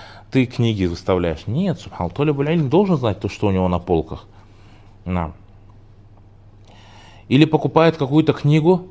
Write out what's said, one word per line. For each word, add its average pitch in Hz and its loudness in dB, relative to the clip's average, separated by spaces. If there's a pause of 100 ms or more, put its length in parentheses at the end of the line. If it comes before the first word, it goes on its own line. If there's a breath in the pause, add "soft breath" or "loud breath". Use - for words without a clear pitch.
(300 loud breath)
ты 131 2
книги 113 0
выставляешь? 87 -2
Нет, 90 -2
субханаллах, - -8
талибуль 143 -2
илм 160 0
должен 180 2
знать 113 -2
то, 101 -4
что - -4
у 98 2
него 92 0
на 87 0
полках. - -4 (800 soft breath)
На. 87 -4 (2000 soft breath)
Или 143 6
покупает 160 2
какую-то 147 2
книгу, 156 2